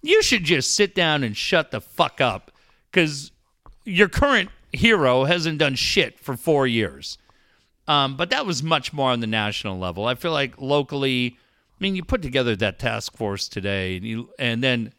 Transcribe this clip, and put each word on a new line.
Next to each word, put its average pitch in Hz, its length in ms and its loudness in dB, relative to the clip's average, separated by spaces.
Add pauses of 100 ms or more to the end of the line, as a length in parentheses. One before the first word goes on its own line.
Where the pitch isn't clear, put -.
You 392 200 6
should 226 220 2
just 147 300 2
sit 202 220 2
down 156 260 2
and 107 140 -2
shut - 340 0
the 110 100 -6
fuck - 400 -2
up, 117 300 0 (400)
'cause 151 400 0 (540)
your 196 240 4
current 240 420 2 (220)
hero 139 520 4
hasn't 160 340 0
done 139 180 0
shit - 420 0
for 131 180 -8
four 143 300 2
years. 107 520 -2 (680)
Um, 139 300 0
but 175 140 -4
that 262 160 -2
was 151 160 -4
much 156 300 0
more 135 200 0
on 120 80 0
the 113 60 -4
national 104 520 -4
level. 92 280 -4
I 123 100 -2
feel 165 160 -6
like 139 280 -4
locally, 135 760 -2
I - 400 -20
mean, 190 160 -2
you 185 80 -4
put 226 200 -2
together 127 340 0
that 98 240 -2
task 110 360 -6
force 101 300 -4
today, 95 500 -4
and 92 100 -10
you, 113 240 -8 (100)
and 117 240 -2
then 120 340 -2